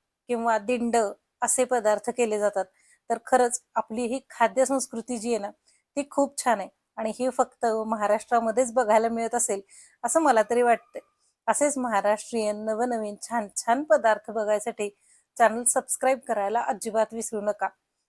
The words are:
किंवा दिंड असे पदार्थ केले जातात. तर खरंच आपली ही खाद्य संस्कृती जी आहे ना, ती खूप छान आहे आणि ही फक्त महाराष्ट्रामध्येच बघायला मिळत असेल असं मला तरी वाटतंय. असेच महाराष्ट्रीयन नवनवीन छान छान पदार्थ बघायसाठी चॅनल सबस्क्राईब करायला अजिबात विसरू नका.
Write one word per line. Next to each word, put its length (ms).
किंवा 320
दिंड 360
असे 220
पदार्थ 460
केले 280
जातात. 260
तर 160
खरंच 340
आपली 300
ही 160
खाद्य 340
संस्कृती 540
जी 100
आहे 100
ना, 120
ती 140
खूप 280
छान 220
आहे 80
आणि 200
ही 120
फक्त 360
महाराष्ट्रामध्येच 880
बघायला 340
मिळत 260
असेल 260
असं 180
मला 280
तरी 120
वाटतंय. 380
असेच 320
महाराष्ट्रीयन 880
नवनवीन 580
छान 340
छान 280
पदार्थ 460
बघायसाठी 580
चॅनल 300
सबस्क्राईब 520
करायला 400
अजिबात 460
विसरू 260
नका. 280